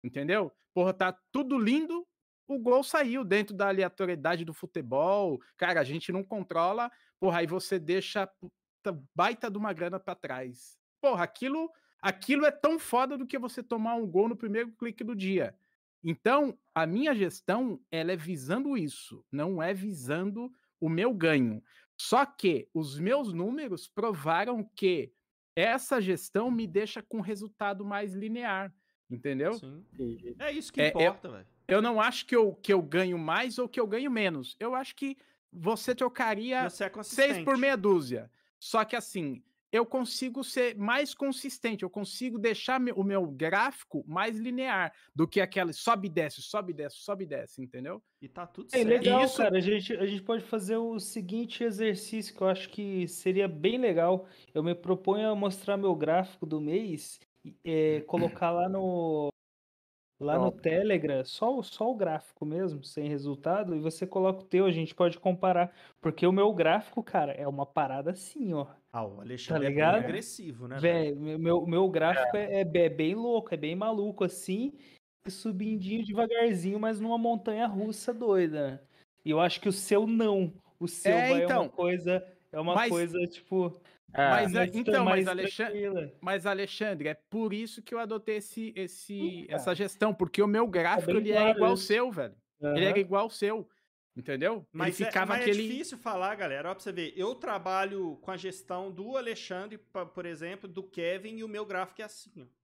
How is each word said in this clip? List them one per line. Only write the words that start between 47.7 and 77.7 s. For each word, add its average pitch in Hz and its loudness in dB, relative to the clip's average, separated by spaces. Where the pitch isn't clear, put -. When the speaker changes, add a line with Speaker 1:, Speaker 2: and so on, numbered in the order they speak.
Speaker 2:
E 139 -18
tá 175 -14
tudo - -16
Speaker 4:
É 262 4
Speaker 2:
certo. 220 4
Speaker 4:
legal, 247 6
Speaker 1:
Isso 262 0
Speaker 4:
cara. 190 4
A 185 4
gente, 202 0
a 190 0
gente 196 -4
pode 226 -2
fazer 220 -2
o 226 -2
seguinte 220 -6
exercício 214 -2
que - -6
eu 190 4
acho 190 -2
que 196 -4
seria 190 0
bem 180 0
legal. 185 2
Eu 156 0
me 175 0
proponho 190 0
a 214 2
mostrar 202 -2
meu 196 2
gráfico 165 0
do 156 -4
mês, 160 -4
é, 156 2
Speaker 1:
<clears throat> - 0
Speaker 4:
colocar 170 2
lá 175 2
no, 175 0
lá 147 2
no 185 4
Speaker 3:
Top. - -16
Speaker 4:
Telegram, 160 2
só 247 0
o, 233 -2
só - -2
o 262 0
gráfico 160 -4
mesmo, 156 -4
sem 147 -6
resultado, 147 -2
e 151 0
você 160 -4
coloca 190 0
o - -18
teu, 185 4
a 185 4
gente 160 -2
pode 175 2
comparar. 180 2
Porque 165 2
o 180 8
meu 202 6
gráfico, 180 2
cara, 151 0
é 139 -4
uma 139 -2
parada 139 -2
assim, 190 -6
ó. 143 -2
Speaker 2:
Ah, 117 -4
o 101 -12
Alexandre 127 -4
Speaker 4:
Tá 139 2
Speaker 2:
é - 2
bem 139 -2
Speaker 4:
ligado? 156 6
Speaker 2:
agressivo, 170 -8
né, 131 -10
Speaker 4:
Véi, 160 2
Speaker 2:
velho? 143 -6
Speaker 4:
meu, 156 -6
meu, 170 4
meu 180 2
gráfico 156 2
é, 202 0
é 190 2
be-, 165 0
é 165 6
bem 160 0
louco, 226 0
é 160 -4
bem 151 -4
maluco, 208 -2
assim, 202 -4
e 190 -8
subindinho 214 -4
devagarzinho, 214 2
mas 220 0
numa 226 0
montanha 233 0
russa 214 -4